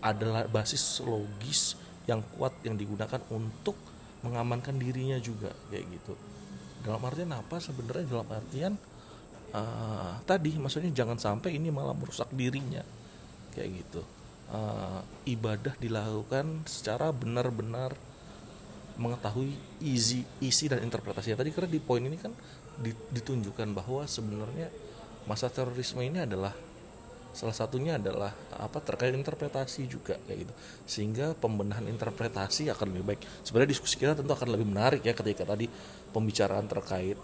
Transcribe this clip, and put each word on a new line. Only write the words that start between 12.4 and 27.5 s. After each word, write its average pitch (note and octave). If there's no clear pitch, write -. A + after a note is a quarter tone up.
kayak F#2
gitu. E2
Eh, G#2
ibadah A2
dilakukan A#2
secara B2+
benar-benar A#2+
mengetahui A#2+
isi, B2
isi C3+
dan A#2+
interpretasinya A2+
tadi, D3
karena E3+
di D#3
poin B2
ini D3+
kan A3
di-, A2+
ditunjukkan A2+
bahwa B2+
sebenarnya A2+
masa A2
terorisme B2
ini E3
adalah, G2
salah A2+